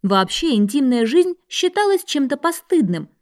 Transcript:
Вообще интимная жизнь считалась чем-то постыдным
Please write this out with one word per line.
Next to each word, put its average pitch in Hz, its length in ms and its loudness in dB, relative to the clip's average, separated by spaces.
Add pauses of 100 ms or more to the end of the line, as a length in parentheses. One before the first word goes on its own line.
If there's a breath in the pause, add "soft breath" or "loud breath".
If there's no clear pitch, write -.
Вообще 196 540 0
интимная 233 500 2
жизнь 349 300 2 (120)
считалась 381 560 0
чем-то 277 340 -2
постыдным 294 720 -2 (140)